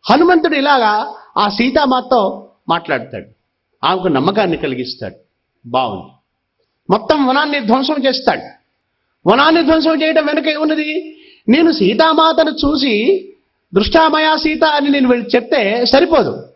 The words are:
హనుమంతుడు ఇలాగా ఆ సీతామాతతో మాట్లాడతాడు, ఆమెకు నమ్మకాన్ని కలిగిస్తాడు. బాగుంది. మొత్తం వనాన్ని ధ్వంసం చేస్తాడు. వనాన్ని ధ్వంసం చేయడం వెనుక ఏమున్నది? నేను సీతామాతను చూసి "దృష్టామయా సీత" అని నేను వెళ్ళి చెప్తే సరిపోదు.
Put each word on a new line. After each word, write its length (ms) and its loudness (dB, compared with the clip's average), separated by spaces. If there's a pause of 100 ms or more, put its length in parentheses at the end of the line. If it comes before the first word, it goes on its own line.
(120)
హనుమంతుడు 440 2
ఇలాగా 580 0 (240)
ఆ 120 0
సీతామాతతో 1000 -2 (200)
మాట్లాడతాడు, 560 -6 (580)
ఆమెకు 240 -2
నమ్మకాన్ని 500 0
కలిగిస్తాడు. 580 -8 (500)
బాగుంది. 380 -4 (880)
మొత్తం 380 0
వనాన్ని 320 0
ధ్వంసం 360 0 (100)
చేస్తాడు. 360 0 (880)
వనాన్ని 340 4
ధ్వంసం 400 2
చేయడం 220 0
వెనుక 220 -2
ఏమున్నది? 680 -4 (320)
నేను 220 4
సీతామాతను 760 2
చూసి 800 -2 (460)
"దృష్టామయా 600 2
సీత" 280 -2
అని 260 0
నేను 200 2
వెళ్ళి 260 0
చెప్తే 500 0
సరిపోదు. 580 2 (120)